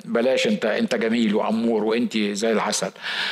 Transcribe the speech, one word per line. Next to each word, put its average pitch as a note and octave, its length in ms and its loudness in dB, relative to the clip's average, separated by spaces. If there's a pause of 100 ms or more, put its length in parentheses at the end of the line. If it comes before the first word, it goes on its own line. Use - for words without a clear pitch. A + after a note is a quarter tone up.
بلاش، A#2 420 2
أنت، G#2+ 180 0
أنت A2 300 0
جميل A2+ 400 2
وأمور G#2+ 500 0
وأنت A2 340 0
زي G#2 340 0
العسل، G#2 380 -2 (420)